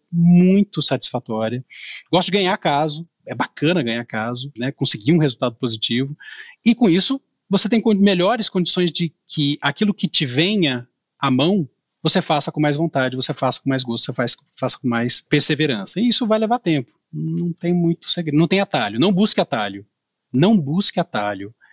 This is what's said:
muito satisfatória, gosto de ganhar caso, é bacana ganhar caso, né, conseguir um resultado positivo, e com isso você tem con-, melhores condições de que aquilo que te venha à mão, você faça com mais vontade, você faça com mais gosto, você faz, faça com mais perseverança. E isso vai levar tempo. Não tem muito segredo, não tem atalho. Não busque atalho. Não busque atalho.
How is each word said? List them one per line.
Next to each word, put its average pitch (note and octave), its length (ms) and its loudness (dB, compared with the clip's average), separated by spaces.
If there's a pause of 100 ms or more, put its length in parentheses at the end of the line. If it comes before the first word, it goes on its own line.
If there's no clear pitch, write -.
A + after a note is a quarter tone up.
(120)
muito F3 680 4
satisfatória, B2 840 -4 (460)
gosto F3+ 160 2
de F3+ 60 -4
ganhar G3 260 0
caso, D3+ 500 -2 (180)
é B2+ 80 -10
bacana D3+ 480 -2
ganhar A#2 220 -4
caso, B2 520 -8
né, B2 140 -6
conseguir B2 420 -2
um F3+ 60 4
resultado B2+ 380 -2
positivo, A#2+ 600 -4 (480)
e A#3 100 4
com A#3+ 140 4
isso F#3+ 320 2 (280)
você G3 200 2
tem A3+ 120 2
con-, A3 140 2
melhores G3 540 2
condições F3+ 440 0
de E3 200 -4 (140)
que D3 340 -2
aquilo G3+ 340 -2
que - 120 -4
te D#3 200 0
venha C#3+ 600 0 (320)
à C#3 120 0
mão, D3 380 2 (340)
você E3 180 2
faça D#3 300 -2
com D3+ 100 -4
mais D3 140 2
vontade, C#3+ 400 -2
você C3 180 -2
faça B2+ 280 -2
com - 80 -8
mais C3 160 0
gosto, A#2 220 -4
você C#3 60 -4
faz, A#2+ 240 -2 (220)
faça B2+ 200 0
com C3 100 -4
mais A#2+ 320 0
perseverança. C#3+ 800 0
E A#3+ 80 2
isso A#3 180 0
vai A3 120 2
levar A3 200 0
tempo. D3+ 340 -2 (200)
Não E3 400 -4
tem E3+ 200 -4
muito E3+ 360 0
segredo, D3+ 300 -2
não E3 100 4
tem G3 120 2
atalho. A2+ 380 -2
Não F#3 140 4
busque G3+ 280 2
atalho. G#2 460 -4 (460)
Não F#3+ 260 4
busque D#3+ 400 -2
atalho. G#2 560 -6 (180)